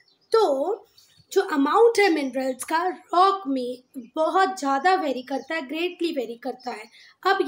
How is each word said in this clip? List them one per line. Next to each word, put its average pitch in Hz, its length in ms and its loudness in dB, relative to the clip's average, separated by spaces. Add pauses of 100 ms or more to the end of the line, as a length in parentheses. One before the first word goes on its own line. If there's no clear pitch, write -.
(320)
तो 359 520 2 (480)
जो 381 100 2
amount 370 580 4
है 403 100 6
minerals 262 540 -2
का 330 240 -2
rock 381 600 2
में 254 360 -6 (140)
बहुत 330 640 -2
ज़्यादा 277 360 0
vary 320 260 -4
करता 269 340 -8
है, 285 120 -6
greatly 339 440 -4
vary 233 240 -6
करता 240 360 -10
है। 220 140 -14 (400)
अब 392 120 4 (100)